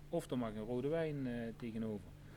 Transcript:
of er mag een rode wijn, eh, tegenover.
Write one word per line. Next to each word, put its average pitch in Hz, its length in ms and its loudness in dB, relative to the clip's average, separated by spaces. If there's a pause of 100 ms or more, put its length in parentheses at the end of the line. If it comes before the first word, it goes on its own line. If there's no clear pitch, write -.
of 170 220 0
er 131 60 4
mag 110 180 2
een 107 100 -2
rode 123 220 2
wijn, 151 400 2
eh, 120 60 0 (240)
tegenover. 110 520 0 (280)